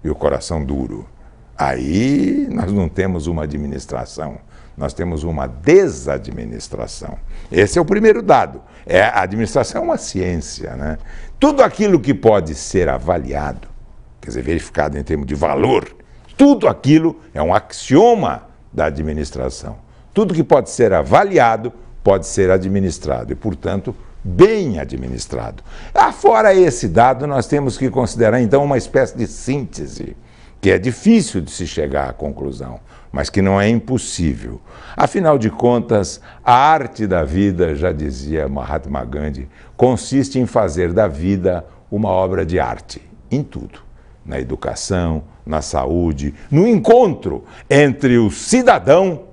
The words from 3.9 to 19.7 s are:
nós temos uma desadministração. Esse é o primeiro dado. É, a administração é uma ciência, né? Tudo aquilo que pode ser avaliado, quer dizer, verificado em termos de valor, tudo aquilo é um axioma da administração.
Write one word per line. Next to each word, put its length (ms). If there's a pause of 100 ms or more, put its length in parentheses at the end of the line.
nós 180
temos 300
uma 240
desadministração. 1700 (340)
Esse 260
é 40
o 40
primeiro 360
dado. 400 (240)
É, 180
a 180
administração 600
é 40
uma 120
ciência, 760
né? 220 (420)
Tudo 220
aquilo 380
que 140
pode 420
ser 340
avaliado, 760 (520)
quer 100
dizer, 120
verificado 560
em 60
termos 240
de 80
valor, 600 (400)
tudo 320
aquilo 520 (140)
é 80
um 120
axioma 960 (240)
da 140
administração. 920 (360)